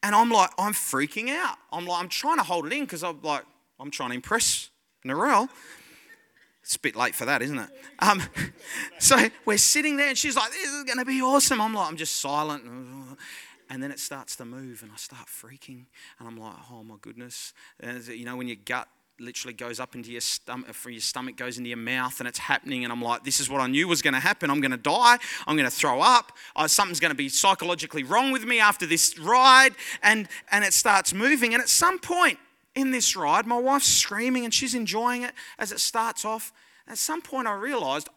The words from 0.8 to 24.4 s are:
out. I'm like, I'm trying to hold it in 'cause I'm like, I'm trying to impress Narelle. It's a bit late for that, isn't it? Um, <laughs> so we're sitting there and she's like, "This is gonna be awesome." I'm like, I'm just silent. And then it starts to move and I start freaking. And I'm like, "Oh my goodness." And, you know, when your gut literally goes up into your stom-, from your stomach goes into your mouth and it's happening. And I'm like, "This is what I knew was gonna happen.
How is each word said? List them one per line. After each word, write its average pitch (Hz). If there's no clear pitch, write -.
out. 302
I'm 175
like, 175
I'm 180
trying 302
to 202
hold 170
it 170
in 285
'cause 165
I'm 165
like, 147
I'm 139
trying 135
to 123
impress -
Narelle. 208
It's -
a -
bit 113
late 120
for 117
that, 131
isn't 139
it? 104
Um, 196
<laughs> -
so 226
we're 208
sitting 294
there 285
and 262
she's 285
like, 233
"This 330
is 285
gonna 254
be 262
awesome." 262
I'm 220
like, 196
I'm 160
just 156
silent. 147
And 131
then 139
it -
starts -
to 127
move 123
and 107
I 107
start -
freaking. 127
And 117
I'm 117
like, 110
"Oh 113
my 110
goodness." 117
And, 120
you 120
know, 123
when 127
your 117
gut 123
literally 120
goes 120
up 127
into 117
your 117
stom-, -
from -
your 117
stomach 127
goes 123
into 123
your 120
mouth 127
and 123
it's -
happening. 131
And 120
I'm 120
like, 117
"This 135
is 135
what 139
I 127
knew 143
was 170
gonna 135
happen. 165